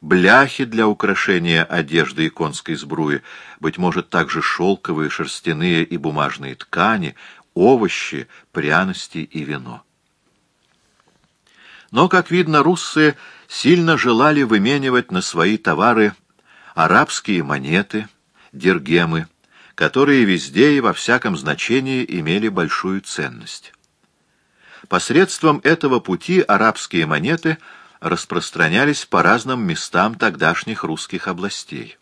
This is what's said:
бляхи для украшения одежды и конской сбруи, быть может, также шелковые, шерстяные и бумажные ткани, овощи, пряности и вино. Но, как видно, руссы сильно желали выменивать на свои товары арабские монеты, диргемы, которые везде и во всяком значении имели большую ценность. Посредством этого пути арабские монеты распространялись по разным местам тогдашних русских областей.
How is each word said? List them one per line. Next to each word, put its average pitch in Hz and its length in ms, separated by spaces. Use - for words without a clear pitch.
бляхи 107 640
для 113 200
украшения 90 760
одежды 80 640
и - 20
конской 78 460
сбруи, 73 480
быть 82 200
может, 90 320
также 85 320
шелковые, 87 680
шерстяные 82 720
и 82 140
бумажные 71 600
ткани, 98 580
овощи, 95 720
пряности 85 680
и 78 240
вино. 67 400
Но, 175 200
как 180 200
видно, 156 320
руссы 156 540
сильно 165 480
желали 127 460
выменивать 123 680
на 92 120
свои 92 340
товары 104 560
арабские - 720
монеты, 82 640
диргемы, 82 720
которые 131 500
везде 95 520
и 135 40
во 110 120
всяком 117 440
значении 127 680
имели 90 420
большую 95 520
ценность. - 720
Посредством 147 760
этого 143 340
пути 135 420
арабские 101 680
монеты 147 520
распространялись 87 1040
по 87 160
разным 117 440
местам 90 480
тогдашних 90 680
русских 82 420
областей. 90 760